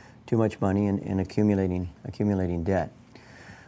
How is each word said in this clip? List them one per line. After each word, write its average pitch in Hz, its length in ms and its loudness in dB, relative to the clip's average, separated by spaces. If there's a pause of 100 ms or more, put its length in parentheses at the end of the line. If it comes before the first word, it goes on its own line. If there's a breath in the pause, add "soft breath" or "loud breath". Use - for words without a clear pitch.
(260 loud breath)
too 120 100 0
much 110 240 0
money 98 280 2
and, 98 140 0
and 95 180 -2
accumulating, 95 680 0 (160)
accumulating 92 600 -2
debt. 90 280 0 (760 loud breath)